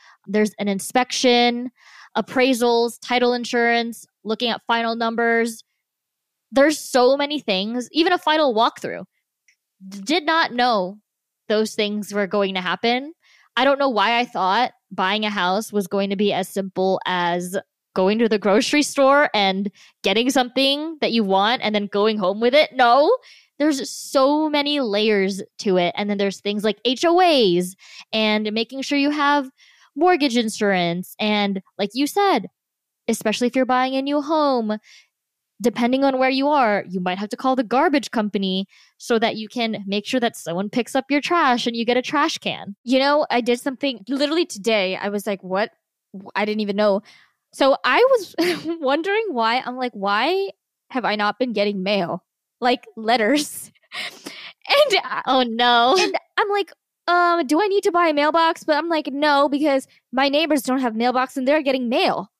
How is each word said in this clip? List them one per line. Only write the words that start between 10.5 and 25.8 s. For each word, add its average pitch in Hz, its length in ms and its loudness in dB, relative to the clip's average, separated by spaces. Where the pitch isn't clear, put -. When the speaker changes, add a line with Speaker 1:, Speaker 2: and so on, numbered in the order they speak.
Speaker 1:
know 214 460 -2
those 214 260 0
things 208 380 -4
were 202 140 -2
going 196 260 0
to 185 80 -4
happen. 240 520 -2
I 254 80 2
don't 277 140 4
know 277 100 0
why 226 300 2
I 247 60 0
thought 202 460 0
buying 202 340 -2
a 208 40 -2
house 196 440 -2
was 202 140 -2
going 196 240 -2
to 196 40 -4
be 202 160 2
as 185 160 -2
simple 190 580 -2
as 180 520 -2
going 196 240 2
to 233 100 4
the 220 100 0
grocery 233 440 2
store 285 500 2
and 196 380 0
getting 220 260 2
something 269 720 0
that 220 100 0
you 226 120 2
want 196 380 2
and 214 120 -2
then 208 140 -2
going 214 300 0
home 202 220 -2
with 240 140 2
it. 302 200 2
No, 269 440 4
there's 285 320 0
so 302 600 0
many 294 300 -2
layers 202 640 0
to 185 180 0
it. 175 200 0